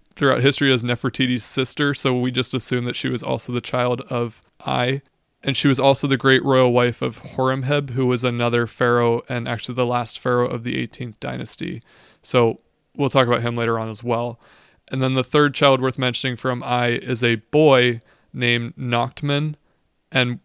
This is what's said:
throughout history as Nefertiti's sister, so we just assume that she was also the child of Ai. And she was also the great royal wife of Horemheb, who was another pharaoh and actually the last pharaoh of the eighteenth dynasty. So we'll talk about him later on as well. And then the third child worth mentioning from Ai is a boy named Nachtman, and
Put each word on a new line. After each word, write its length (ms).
throughout 280
history 300
as 100
Nefertiti's 640
sister, 480
so 260
we 120
just 240
assume 320
that 100
she 120
was 140
also 300
the 80
child 480
of 340
Ai. 360
And 140
she 120
was 100
also 300
the 80
great 280
royal 280
wife 300
of 200
Horemheb, 680
who 160
was 180
another 420
pharaoh 640
and 180
actually 300
the 100
last 320
pharaoh 300
of 160
the 120
eighteenth 440
dynasty. 640
So 360
we'll 140
talk 180
about 140
him 120
later 240
on 100
as 140
well. 380
And 120
then 140
the 80
third 320
child 260
worth 180
mentioning 360
from 300
Ai 300
is 280
a 140
boy 640
named 440
Nachtman, 760
and 340